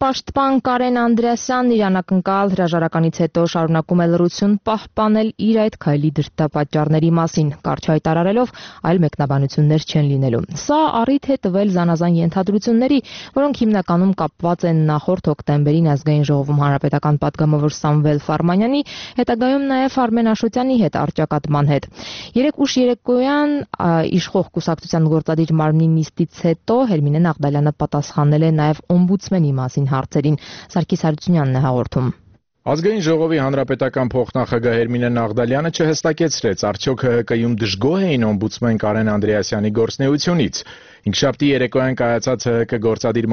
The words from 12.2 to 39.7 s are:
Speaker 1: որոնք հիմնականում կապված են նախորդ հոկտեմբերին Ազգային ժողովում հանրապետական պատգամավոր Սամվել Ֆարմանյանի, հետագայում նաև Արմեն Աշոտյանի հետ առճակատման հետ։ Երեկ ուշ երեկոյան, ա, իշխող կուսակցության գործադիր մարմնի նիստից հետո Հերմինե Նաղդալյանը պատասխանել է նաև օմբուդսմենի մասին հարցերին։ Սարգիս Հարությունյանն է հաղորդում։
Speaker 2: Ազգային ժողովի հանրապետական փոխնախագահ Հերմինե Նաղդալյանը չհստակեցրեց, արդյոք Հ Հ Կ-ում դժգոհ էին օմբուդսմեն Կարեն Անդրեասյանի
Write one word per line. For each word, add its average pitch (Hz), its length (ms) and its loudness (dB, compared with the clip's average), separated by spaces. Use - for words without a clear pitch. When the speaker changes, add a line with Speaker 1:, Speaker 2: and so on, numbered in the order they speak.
Speaker 1:
որոնք 277 260 0
հիմնականում 190 560 2
կապված 170 400 -2
են 160 180 2
նախորդ 165 400 0
հոկտեմբերին 147 600 2
Ազգային 147 340 2
ժողովում 143 380 0
հանրապետական 143 580 0
պատգամավոր 151 560 0
Սամվել 151 480 2
Ֆարմանյանի, 185 540 0
հետագայում 254 480 0
նաև 262 320 0
Արմեն 226 320 2
Աշոտյանի 254 480 0
հետ 151 160 0
առճակատման 147 720 0
հետ։ 139 180 -2
Երեկ 294 240 0
ուշ - 160 -2
երեկոյան, 262 800 0
ա, - 260 -4
իշխող - 320 -2
կուսակցության 160 640 -2
գործադիր 160 480 0
մարմնի 156 320 2
նիստից - 480 -4
հետո 175 340 0
Հերմինե 147 320 2
Նաղդալյանը 147 500 0
պատասխանել 147 600 0
է 160 140 4
նաև 151 240 0
օմբուդսմենի 180 600 2
մասին 131 400 -2
հարցերին։ 143 440 0
Սարգիս 175 320 -2
Հարությունյանն 156 480 0
է 127 100 0
հաղորդում։ 127 440 -2
Speaker 2:
Ազգային 190 300 0
ժողովի 160 400 0
հանրապետական 135 680 -2
փոխնախագահ 120 680 0
Հերմինե 120 340 0
Նաղդալյանը 120 640 -2
չհստակեցրեց, 156 960 0
արդյոք 123 320 -4
Հ 123 100 2
Հ 120 160 0
Կ-ում 117 320 0
դժգոհ 127 460 0
էին 131 240 0
օմբուդսմեն 107 500 -2
Կարեն 110 320 0
Անդրեասյանի 104 640 0